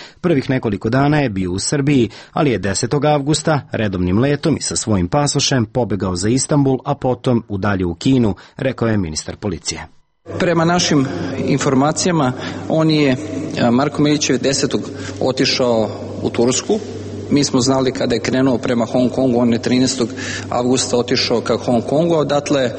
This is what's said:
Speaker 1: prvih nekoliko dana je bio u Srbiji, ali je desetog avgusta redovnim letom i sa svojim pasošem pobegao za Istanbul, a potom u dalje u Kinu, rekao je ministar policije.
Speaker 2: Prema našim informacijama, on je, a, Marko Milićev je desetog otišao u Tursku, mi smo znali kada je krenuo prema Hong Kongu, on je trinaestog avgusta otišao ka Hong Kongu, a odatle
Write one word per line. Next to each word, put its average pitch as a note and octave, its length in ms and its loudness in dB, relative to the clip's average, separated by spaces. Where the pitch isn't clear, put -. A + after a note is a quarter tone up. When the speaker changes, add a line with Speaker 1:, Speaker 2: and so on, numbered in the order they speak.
Speaker 1:
prvih D3+ 300 0
nekoliko A2+ 400 -2
dana C#3 280 2
je C3+ 120 0
bio F#2 220 -4
u F#2+ 60 -4
Srbiji, C3+ 520 2
ali D3+ 180 0
je G#2+ 80 0
desetog A2+ 460 -2
avgusta D3+ 560 0
redovnim F#2+ 460 0
letom C#3+ 380 2
i - 60 -8
sa - 140 -6
svojim F#2 320 0
pasošem C#3 580 0
pobegao G2 500 -2
za F#2+ 120 -2
Istanbul, C3+ 560 2
a C#3+ 100 -2
potom B2 540 0
u G2+ 100 -4
dalje F#2+ 260 0
u E2+ 100 -2
Kinu, A#2+ 400 2
rekao B2 320 -2
je A2 80 2
ministar F2 400 -4
policije. E2 500 -6
Speaker 2:
Prema E3+ 260 2
našim E3 420 2
informacijama, C#3+ 840 2
on D#3+ 220 2
je, D3 260 4
a, A#2+ 100 4
Marko C#3+ 320 2
Milićev D3 340 2
je A#2+ 60 -4
desetog C3 380 0
otišao B2 680 2
u - 80 -2
Tursku, B2+ 440 2
mi C#3+ 120 2
smo C3 160 2
znali C3 320 2
kada A#2 220 -2
je A2 60 -2
krenuo C3 380 2
prema A#2+ 280 0
Hong B2+ 240 2
Kongu, C3 300 2
on A#2+ 120 4
je A2+ 100 0
trinaestog B2 460 0
avgusta B2 460 0
otišao A#2+ 440 0
ka A2+ 160 0
Hong A#2+ 320 0
Kongu, E3 260 2
a D#3+ 40 2
odatle C#3 600 0